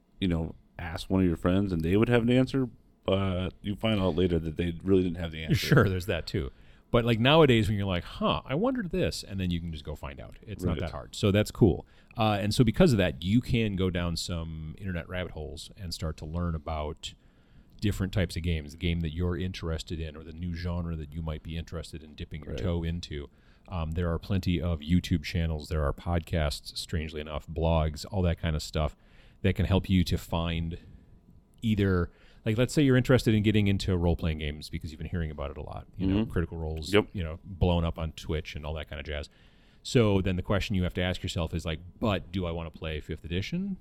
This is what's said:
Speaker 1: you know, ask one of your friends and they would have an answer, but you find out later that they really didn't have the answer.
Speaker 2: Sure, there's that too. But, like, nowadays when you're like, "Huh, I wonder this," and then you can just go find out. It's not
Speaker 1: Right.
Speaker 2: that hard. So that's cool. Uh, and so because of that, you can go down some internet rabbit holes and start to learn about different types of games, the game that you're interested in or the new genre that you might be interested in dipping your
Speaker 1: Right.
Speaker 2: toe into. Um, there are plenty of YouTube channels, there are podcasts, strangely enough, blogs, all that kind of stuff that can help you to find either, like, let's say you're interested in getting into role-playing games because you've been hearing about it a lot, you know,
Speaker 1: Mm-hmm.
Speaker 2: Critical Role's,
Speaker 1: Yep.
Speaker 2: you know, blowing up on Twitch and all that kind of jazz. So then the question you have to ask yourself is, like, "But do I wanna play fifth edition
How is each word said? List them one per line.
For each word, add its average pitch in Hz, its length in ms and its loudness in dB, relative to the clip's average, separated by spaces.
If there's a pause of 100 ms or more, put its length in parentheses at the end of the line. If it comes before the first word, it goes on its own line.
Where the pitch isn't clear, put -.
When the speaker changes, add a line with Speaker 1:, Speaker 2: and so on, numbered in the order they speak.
(200)
Speaker 1:
you 98 80 0
know, 82 260 -2 (240)
ask 85 300 -10
one 95 140 4
of 92 40 6
your 82 100 2
friends 95 360 2
and 82 80 0
they 82 160 2
would 113 140 6
have 120 120 6
an 117 80 2
answer, 127 380 2 (380)
but 92 440 2 (120)
you 104 140 -4
find 110 240 0
out 90 160 2
later 87 220 4
that 80 200 -2
they 87 240 -2
really 92 220 6
didn't 87 140 -2
have 85 140 -6
the 80 120 -8
answer. 147 100 2
Speaker 2:
Sure, 104 340 6
there's 92 180 -2
that 87 200 -2
too. 73 240 -4 (400)
But, 120 140 4
like, 117 160 2
nowadays 127 480 6
when 107 100 0
you're 101 80 -2
like, 90 160 0
"Huh, 175 420 -2
I 131 120 -4
wonder 247 260 -2
this," 165 400 -2
and 98 160 -8
then 90 140 0
you 85 80 0
can 85 100 -8
just 76 140 -10
go 76 100 -8
find 69 240 -12
out. - 240 -16
It's 95 220 -10
not 87 80 2
Speaker 1:
Right. 73 80 -2
Speaker 2:
that 80 100 -4
hard. 67 240 -12
So 107 160 2
that's 104 220 4
cool. 85 340 6 (320)
Uh, 107 220 2
and 107 120 0
so 131 120 6
because 143 260 6
of 110 80 6
that, 78 240 2
you 101 180 4
can 110 360 -2
go 92 140 2
down 87 260 -2
some 80 600 -6
internet 90 320 -6
rabbit 90 220 -6
holes 76 400 -12 (100)
and 87 140 -8
start 78 220 -4
to 85 100 -12
learn 85 300 -2
about 78 580 -6 (640)
different 98 320 0
types 90 240 0
of 85 60 -6
games, 80 300 -2
the - 40 -16
game 85 260 0
that 80 80 -2
you're 87 260 -2
interested 85 640 -6
in 76 160 -8
or 80 80 -14
the 82 80 -14
new 85 200 -6
genre 85 440 -4
that 73 160 -8
you 82 100 -6
might 78 220 -6
be 80 120 -8
interested 80 460 -8
in 76 140 -20
dipping 82 260 -10
your 78 120 -8
Speaker 1:
Right. 60 80 -4
Speaker 2:
toe 87 200 0
into. 82 480 -6 (380)
Um, 80 240 -4
there 85 200 0
are 82 60 0
plenty 90 420 0
of 85 200 0
YouTube 87 420 2
channels, 80 460 -2
there 76 160 0
are 67 80 2
podcasts, 82 840 -2
strangely 78 440 -6
enough, 76 260 -8
blogs, 80 640 0
all 98 120 0
that 85 180 2
kind 80 160 0
of 76 60 -2
stuff 78 340 -2 (460)
that 92 120 4
can 92 100 0
help 95 240 2
you 92 140 6
to 87 160 0
find 85 600 -4 (840)
either, 98 480 2 (340)
like, 110 140 0
let's 123 160 0
say 156 80 4
you're 131 140 6
interested 123 380 6
in 107 100 4
getting 104 240 4
into 98 280 2
role-playing 85 420 2
games 76 320 -8
because 80 200 -8
you've 76 80 -16
been 80 100 -8
hearing 82 220 -4
about 73 220 -8
it - 40 -12
a 73 60 -10
lot, - 240 -12 (100)
you 95 100 -2
know, 101 160 2
Speaker 1:
Mm-hmm. 117 100 -4
Speaker 2:
Critical 85 260 -2
Role's, 78 340 -6
Speaker 1:
Yep. 104 200 4
Speaker 2:
you 95 100 -6
know, 80 220 -8
blowing 87 400 2
up 82 140 -2
on 82 140 -4
Twitch - 440 -6
and 73 100 -10
all 78 80 -6
that 76 160 -10
kind 73 80 -10
of 73 80 -12
jazz. 73 220 -8 (540)
So 104 380 4
then 92 160 0
the 90 60 -2
question 101 320 0
you 92 80 2
have 87 120 -2
to 90 80 -2
ask 90 200 -2
yourself 87 320 -4
is, 82 100 -4
like, 80 140 -4 (220)
"But 92 320 -2
do 92 140 -2
I 85 40 -2
wanna 82 200 -6
play 78 300 -8
fifth - 240 -10
edition 170 560 -4